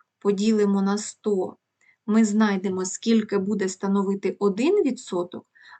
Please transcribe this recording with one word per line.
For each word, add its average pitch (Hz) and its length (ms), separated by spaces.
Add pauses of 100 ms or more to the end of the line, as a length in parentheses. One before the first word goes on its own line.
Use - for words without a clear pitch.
(200)
поділимо 202 640
на 196 160
сто, 208 600 (500)
ми 220 180
знайдемо, 196 600
скільки 214 520
буде 190 320
становити 196 720
один 254 440
відсоток, - 640 (320)